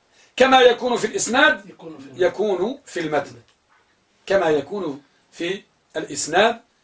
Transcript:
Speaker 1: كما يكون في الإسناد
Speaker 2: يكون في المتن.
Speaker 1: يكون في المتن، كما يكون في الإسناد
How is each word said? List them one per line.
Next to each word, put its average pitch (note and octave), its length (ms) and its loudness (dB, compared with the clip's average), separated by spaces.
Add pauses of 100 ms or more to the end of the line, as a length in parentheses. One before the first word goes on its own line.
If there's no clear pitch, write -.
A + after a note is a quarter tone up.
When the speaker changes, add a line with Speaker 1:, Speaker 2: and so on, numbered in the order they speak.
(360)
Speaker 1:
كما C4 240 6
يكون A#3+ 360 4
في G#3 100 -2
الإسناد A#3 640 0
Speaker 2:
يكون D#3+ 280 -20
في C3+ 60 -20
المتن. C3 200 -8
Speaker 1:
يكون G3 640 -2
في - 140 -8
المتن، D3 360 -4 (880)
كما F#3 240 0
يكون D3+ 520 -4 (300)
في F#3 300 -8 (340)
الإسناد E3 640 -2 (240)